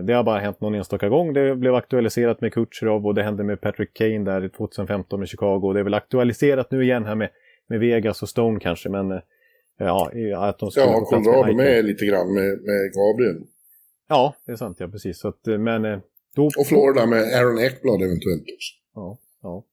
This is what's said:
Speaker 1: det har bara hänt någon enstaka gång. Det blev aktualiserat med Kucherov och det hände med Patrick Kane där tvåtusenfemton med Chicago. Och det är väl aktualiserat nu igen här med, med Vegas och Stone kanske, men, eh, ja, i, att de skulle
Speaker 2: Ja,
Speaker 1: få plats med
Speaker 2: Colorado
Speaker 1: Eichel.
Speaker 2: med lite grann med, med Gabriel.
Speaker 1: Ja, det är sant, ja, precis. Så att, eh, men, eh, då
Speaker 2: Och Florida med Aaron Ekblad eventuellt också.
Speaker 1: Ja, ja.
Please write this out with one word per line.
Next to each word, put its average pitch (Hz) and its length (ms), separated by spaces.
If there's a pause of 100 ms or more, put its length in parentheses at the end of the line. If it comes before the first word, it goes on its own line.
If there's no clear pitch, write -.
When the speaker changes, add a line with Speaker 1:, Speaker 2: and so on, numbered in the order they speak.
Speaker 1:
det 117 60
har 120 120
bara 107 160
hänt 101 200
någon 107 140
enstaka 101 340
gång. 156 240
Det 135 240
blev 127 180
aktualiserat 120 680
med 113 120
Kucherov 110 540
och 104 80
det 101 80
hände 104 220
med 101 160
Patrick 104 340
Kane 110 300
där 95 240
tvåtusenfemton 101 720
med 95 80
Chicago. 98 340
Och 98 120
det 101 60
är 98 40
väl 101 100
aktualiserat 127 760
nu 131 140
igen 123 200
här 107 100
med, 107 160 (380)
med 113 120
Vegas 113 420
och 104 60
Stone 113 320
kanske, 87 280
men, 95 220
eh, 92 80 (600)
ja, 90 360
i, 110 180
att 98 260
de 104 120
skulle 135 160
Speaker 2:
Ja, 117 60
Speaker 1:
få 110 60
plats 107 140
med 113 120
Speaker 2:
Colorado 120 220
Speaker 1:
Eichel. 110 100 (180)
Speaker 2:
med 113 100
lite 104 220
grann 95 280
med, 98 160
med 98 440
Gabriel. 104 420 (720)
Speaker 1:
Ja, 139 260 (120)
det 123 60
är 113 40
sant, 107 240
ja, 87 80
precis. 98 300
Så 107 100
att, - 200
eh, 107 100
men, 113 260
eh, 104 140 (380)
då 143 100
Speaker 2:
Och 143 200
Florida 135 400
med 117 120 (160)
Aaron 123 240
Ekblad 123 440
eventuellt 87 400
också. - 300 (220)
Speaker 1:
Ja, 101 240 (240)
ja. 92 300